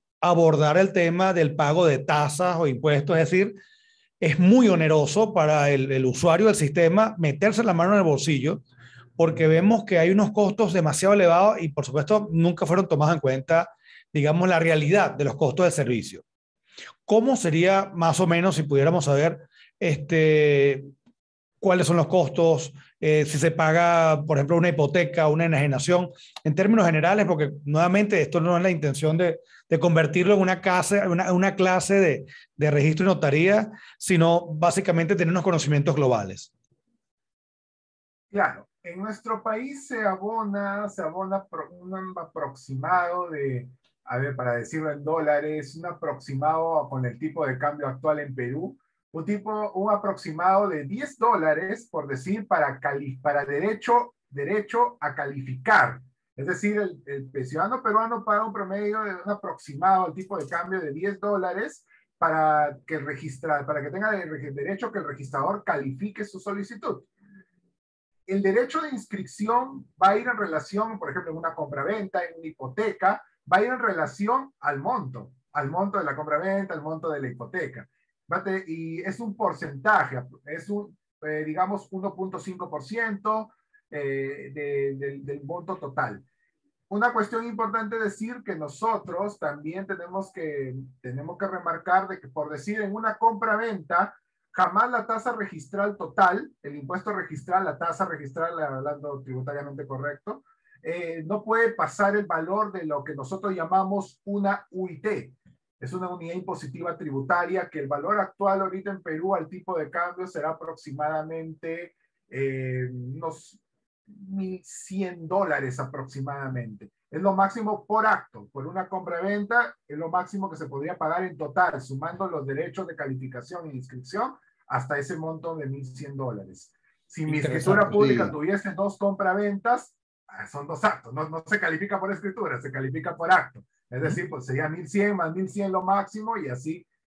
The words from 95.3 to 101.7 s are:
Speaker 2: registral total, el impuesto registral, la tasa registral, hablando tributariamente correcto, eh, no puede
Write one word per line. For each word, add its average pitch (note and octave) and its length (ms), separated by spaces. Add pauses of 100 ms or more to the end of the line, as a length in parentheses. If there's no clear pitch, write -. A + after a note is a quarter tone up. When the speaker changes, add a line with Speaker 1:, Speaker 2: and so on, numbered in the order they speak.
Speaker 2:
registral G3+ 640
total, F#3 520 (140)
el C#3+ 120
impuesto F3+ 360
registral, F#3 540
la D3 120
tasa E3+ 280
registral, E3 560
hablando C#3+ 600
tributariamente C3+ 640
correcto, C#3+ 580 (400)
eh, E3 420
no G#3 180
puede A3+ 300